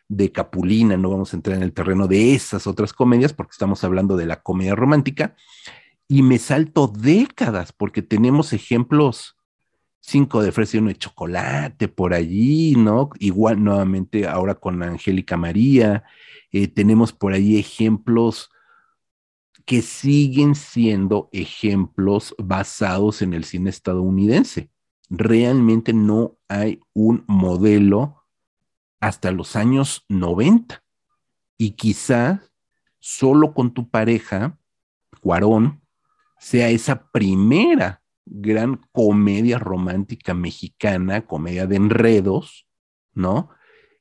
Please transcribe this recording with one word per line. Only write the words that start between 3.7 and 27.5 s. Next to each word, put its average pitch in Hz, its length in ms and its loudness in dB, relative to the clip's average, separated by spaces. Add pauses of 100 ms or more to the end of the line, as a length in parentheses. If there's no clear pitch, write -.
hablando 95 340 0
de 85 100 -2
la 82 140 -6
comedia 92 360 -4
romántica. 143 580 0 (720)
Y 139 160 4
me 127 160 4
salto 147 480 0
décadas, 117 840 0
porque - 300 -6
tenemos 127 500 2
ejemplos, 123 840 -2 (680)
Cinco 135 380 0
de 98 80 0
fresa 107 260 -2
y 107 40 0
uno 107 80 0
de 95 80 -6
chocolate 90 880 -6
por 90 260 -2
allí, 117 640 0
¿no? 120 360 2 (100)
Igual 104 420 0
nuevamente 98 640 -2
ahora 92 300 -4
con 90 260 -8
Angélica 90 540 -4
María, 107 680 2 (480)
eh, 98 160 -2
tenemos 110 460 2
por 98 200 -4
allí 101 240 2
ejemplos 110 920 -2 (1120)
que 123 160 0
siguen 143 760 2
siendo 104 720 -2
ejemplos 98 1080 -2
basados 98 840 -4
en 92 100 -2
el 82 120 -6
cine 92 260 -6
estadounidense. 95 1000 -2 (380)
Realmente 113 840 2
no 107 440 0 (120)
hay 104 320 -4 (140)
un 113 340 2
modelo 101 960 2 (720)